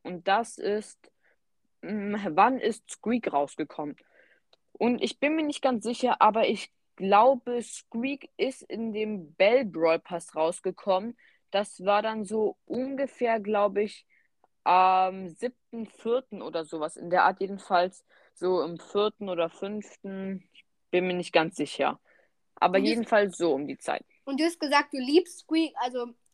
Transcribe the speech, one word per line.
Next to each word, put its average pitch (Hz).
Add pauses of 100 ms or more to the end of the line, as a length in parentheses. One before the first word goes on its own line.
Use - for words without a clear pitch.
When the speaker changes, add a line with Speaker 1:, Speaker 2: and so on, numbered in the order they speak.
Speaker 1:
und 175
das 214
ist, - (720)
mm, 208 (140)
wann 214
ist -
Squeak -
rausgekommen? 147 (800)
Und 240
ich -
bin 302
mir 320
nicht 294
ganz 240
sicher, 240
aber 208
ich - (260)
glaube, 240
Squeak -
ist 254
in 226
dem 208
Bell 233
Brawl 165
Pass -
rausgekommen. 185 (340)
Das 196
war 202
dann 220
so 214
ungefähr, 254
glaub 202
ich, - (580)
am 185
siebten 226
vierten 233
oder 160
sowas 156
in 170
der 180
Art, 190
jedenfalls 190 (300)
so 180
im 165
vierten 208
oder 170
fünften. 196
Ich - (260)
bin 180
mir 180
nicht 180
ganz 160
sicher. 143 (560)
Aber 180
Speaker 2:
Und 196
du 214
Speaker 1:
jedenfalls 214
so 165
um 139
die 139
Zeit. - (180)
Speaker 2:
Und 269
du 311
hast 339
gesagt, 294
du 277
liebst 294
Squeak. 320
Also 247 (260)